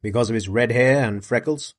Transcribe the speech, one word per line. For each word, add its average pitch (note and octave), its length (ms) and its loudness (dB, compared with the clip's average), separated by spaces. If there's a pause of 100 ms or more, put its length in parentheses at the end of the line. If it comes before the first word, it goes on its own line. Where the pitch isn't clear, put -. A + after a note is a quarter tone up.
because G#2+ 280 -2
of A2+ 40 -2
his G2+ 160 -2
red A2+ 220 0
hair B2+ 360 4
and G2+ 160 -4
freckles C#3+ 560 -4